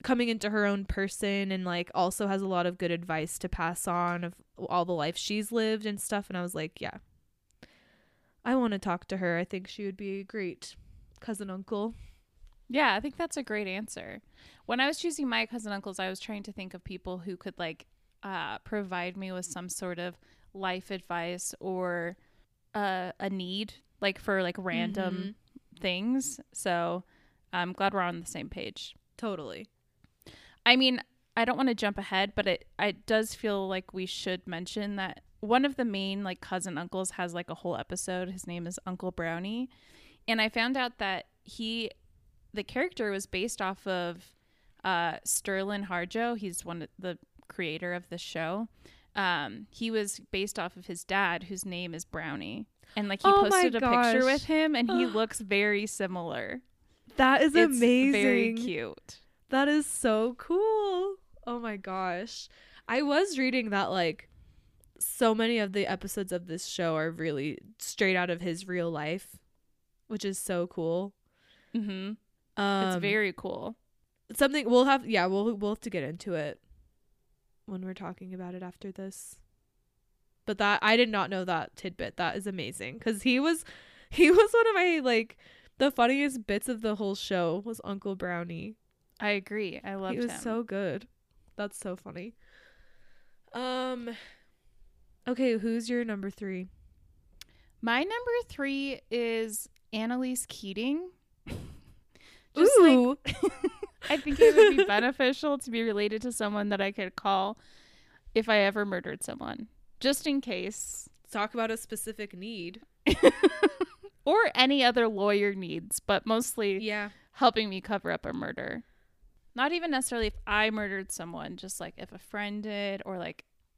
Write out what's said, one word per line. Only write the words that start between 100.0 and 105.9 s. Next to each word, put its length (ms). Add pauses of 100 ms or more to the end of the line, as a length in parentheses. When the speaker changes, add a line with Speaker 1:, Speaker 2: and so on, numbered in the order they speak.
Speaker 2:
Keating. 640 (180)
<laughs> 180 (1080)
Just, 260
like, 180
Speaker 1:
Ooh. 240
Speaker 2:
<laughs> 880
I 80
think 220
it 140
would 220
be 20
Speaker 1:
<laughs> 80
Speaker 2:
beneficial 720
to 120
be 120
related 400